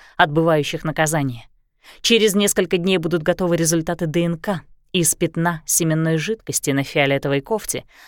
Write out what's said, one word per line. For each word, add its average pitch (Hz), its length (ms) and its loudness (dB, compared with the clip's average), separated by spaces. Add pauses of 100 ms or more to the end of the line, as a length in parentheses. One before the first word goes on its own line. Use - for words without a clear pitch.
(160)
отбывающих 160 680 2
наказание. 151 640 -2 (520)
Через 220 340 4
несколько 202 440 2
дней 185 200 0
будут 165 240 -2
готовы 175 340 0
результаты 165 500 0
Д 170 180 0
Н 170 140 -2
К 175 240 -6 (300)
из 170 240 2
пятна 165 500 -2
семенной 160 500 0
жидкости 156 540 -4
на 139 140 0
фиолетовой 139 560 0
кофте, 202 440 -4 (240)